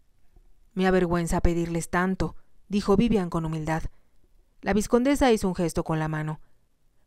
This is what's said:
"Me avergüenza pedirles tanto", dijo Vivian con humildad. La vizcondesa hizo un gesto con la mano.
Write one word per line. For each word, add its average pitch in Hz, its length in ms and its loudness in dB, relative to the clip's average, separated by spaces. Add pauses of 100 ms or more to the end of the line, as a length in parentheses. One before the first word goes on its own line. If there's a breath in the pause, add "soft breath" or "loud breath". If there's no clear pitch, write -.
(720)
"Me 190 140 0
avergüenza 175 540 2
pedirles 170 500 0
tanto", 185 440 -2 (340)
dijo 202 280 2
Vivian 202 340 2
con 165 140 -2
humildad. 160 400 -4 (760)
La - 120 -4
vizcondesa 247 580 2
hizo 214 160 2
un 180 80 -2
gesto 170 300 -2
con 160 160 -2
la 156 80 -4
mano. 156 320 -6 (680)